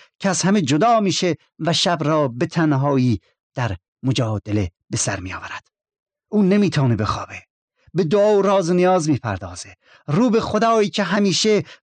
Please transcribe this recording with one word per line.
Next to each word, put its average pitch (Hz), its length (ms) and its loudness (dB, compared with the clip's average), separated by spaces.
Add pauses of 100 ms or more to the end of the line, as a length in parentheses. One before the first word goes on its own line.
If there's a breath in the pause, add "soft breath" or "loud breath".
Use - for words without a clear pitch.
(180 soft breath)
که 196 100 -4
از 180 140 -2
همه 196 180 2
جدا 170 400 2
می‌شه 180 360 0 (220 soft breath)
و 160 140 -2
شب 175 280 0
را 151 280 0
به 123 180 -4
تنهایی 139 720 0 (340)
در 113 220 -4 (260)
مجادله 107 680 -2 (200)
به 110 60 -4
سر 101 240 -4
می‌آورد. - 480 -14 (600)
او 208 140 2
نمی‌تونه 180 540 2
بخوابه. - 460 -6 (520)
به 175 100 0
دعا 202 340 4
و 196 40 4
راز 196 280 2
و 180 40 2
نیاز 180 360 2
می‌پردازه. 98 640 -6 (320 soft breath)
رو 208 240 2
به 214 100 2
خدایی 220 500 0
که - 120 -4
همیشه 202 600 0 (200 loud breath)